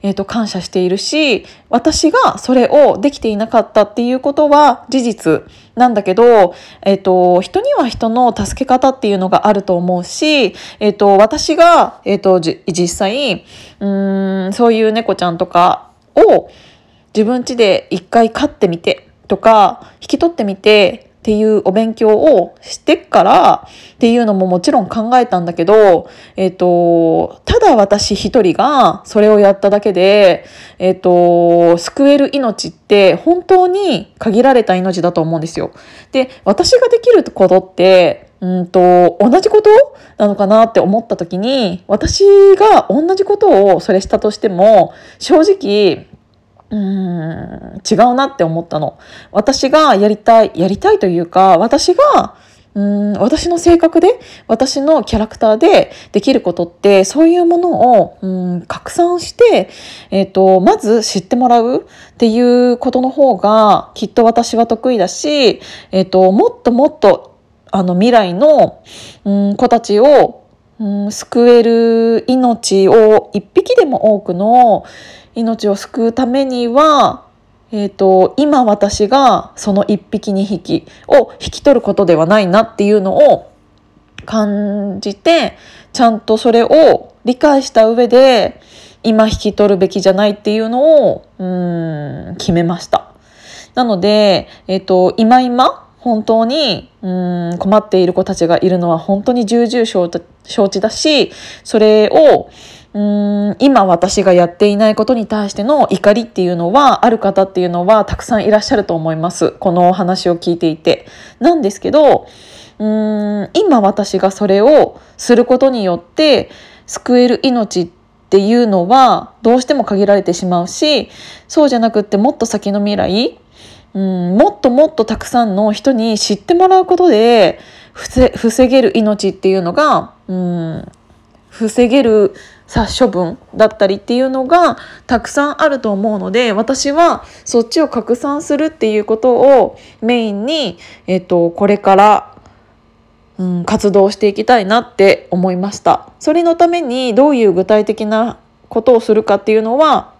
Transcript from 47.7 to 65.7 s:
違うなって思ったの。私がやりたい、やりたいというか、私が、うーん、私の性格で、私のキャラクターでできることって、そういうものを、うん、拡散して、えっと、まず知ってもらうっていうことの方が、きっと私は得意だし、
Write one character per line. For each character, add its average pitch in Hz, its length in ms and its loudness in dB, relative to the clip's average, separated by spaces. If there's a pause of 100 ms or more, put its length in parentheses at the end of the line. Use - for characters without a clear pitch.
違 214 100 -2 (140)
う 247 60 -2
な 269 120 -2
っ 269 100 -12
て 170 80 0
思 160 160 -6
っ 165 40 -12
た 151 140 -8
の。 - 180 -8 (360)
私 262 360 -2
が 277 280 2
や 208 100 2
り 214 80 0
た 226 300 4
い、 - 100 -8
や 180 140 -2
り 196 80 -4
た 440 160 0
い 392 60 0
と 190 80 -2
い 170 120 -2
う 170 60 -4
か、 185 320 2
私 277 360 0
が、 508 420 2 (400)
う 202 40 -6
ー 202 380 -4
ん、 - 40 -4
私 311 280 -2
の 349 80 -2
性 339 200 2
格 330 220 0
で、 440 220 2 (260)
私 262 320 -2
の 277 240 0
キ 220 140 -6
ャ - 20 -2
ラ 214 80 -4
ク - 100 -20
タ 220 180 2
ー - 20 -8
で 320 340 2 (220)
で 202 80 0
き 269 120 -2
る 254 60 0
こ 175 140 -6
と 175 100 -6
っ 175 80 -8
て、 196 320 2
そ 294 220 0
う - 20 4
い 339 80 2
う 349 100 0
も 339 120 2
の 277 420 2
を、 - 220 -4
う 190 60 -8
ん、 180 400 -6
拡 - 220 -16
散 349 300 -2
し - 140 -14
て、 359 360 2 (420)
え 196 120 -2
っ 196 80 -8
と、 190 300 2
ま 392 160 2
ず 240 260 -2
知 - 160 -6
っ - 40 -8
て - 120 -6
も 247 140 0
ら 240 100 4
う 254 220 -2
っ - 340 -20
て 233 120 0
い 226 120 0
う 247 380 2
こ 254 140 -6
と 254 100 -2
の 254 80 -2
方 262 260 0
が、 208 580 2
き - 120 -8
っ 190 40 -10
と 240 140 0
私 233 320 0
は 226 100 2
得 233 280 -4
意 233 40 -2
だ 185 120 -2
し、 294 500 -2 (320)